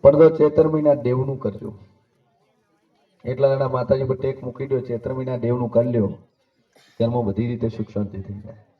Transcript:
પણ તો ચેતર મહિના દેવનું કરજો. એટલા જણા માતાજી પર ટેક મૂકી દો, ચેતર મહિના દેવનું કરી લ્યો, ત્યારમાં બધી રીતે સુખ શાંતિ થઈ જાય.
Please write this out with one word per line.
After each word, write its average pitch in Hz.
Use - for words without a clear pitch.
પણ 147
તો 160
ચેતર 151
મહિના 151
દેવનું 131
કરજો. 107
એટલા 135
જણા 135
માતાજી 131
પર 127
ટેક 135
મૂકી 135
દો, 131
ચેતર 120
મહિના 127
દેવનું 120
કરી 123
લ્યો, 98
ત્યારમાં 117
બધી 113
રીતે 117
સુખ 110
શાંતિ 98
થઈ 101
જાય. 113